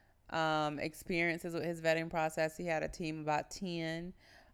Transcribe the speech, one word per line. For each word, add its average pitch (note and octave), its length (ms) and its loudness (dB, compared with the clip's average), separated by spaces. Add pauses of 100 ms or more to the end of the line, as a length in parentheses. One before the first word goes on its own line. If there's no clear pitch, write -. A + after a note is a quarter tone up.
(320)
um, D3+ 480 2
experiences E3+ 760 0
with D#3+ 120 0
his E3+ 160 -2
vetting E3 280 4
process. D#3+ 480 0
He F3 80 -6
had D#3+ 160 2
a D3+ 60 0
team D#3+ 320 -4
of D3+ 60 -6
about D3+ 260 2
ten. E3+ 640 -4 (400)